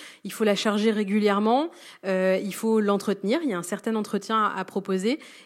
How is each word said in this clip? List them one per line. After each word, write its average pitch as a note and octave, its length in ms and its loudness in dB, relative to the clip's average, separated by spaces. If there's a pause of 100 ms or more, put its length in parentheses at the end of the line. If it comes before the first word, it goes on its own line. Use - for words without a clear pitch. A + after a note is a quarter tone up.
(240)
il G3 80 -10
faut A3 140 -2
la G3+ 100 4
charger G#3 340 2
régulièrement, G#3+ 800 2 (360)
euh, F#3 360 2
il G3 120 -6
faut A3 260 2
l'entretenir, G3+ 640 0
il C#4 60 0
y G3 40 -2
a F3+ 40 -2
un E3+ 60 -6
certain A3 320 -4
entretien G#3+ 460 -2
à, G3+ 160 0
à F#3 60 -4
proposer, F#3+ 560 -2 (260)